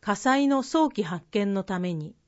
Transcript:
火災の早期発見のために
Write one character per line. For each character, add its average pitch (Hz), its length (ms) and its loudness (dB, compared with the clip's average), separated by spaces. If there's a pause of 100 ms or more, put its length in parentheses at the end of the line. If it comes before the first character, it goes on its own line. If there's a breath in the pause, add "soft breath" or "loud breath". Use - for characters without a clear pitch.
火 202 160 -2
災 277 320 2
の 269 140 2
早 311 260 2
期 208 160 -2
発 170 260 -8
見 202 220 0
の 196 100 -2
た 190 160 -4
め 180 140 -2
に 156 240 -8 (120)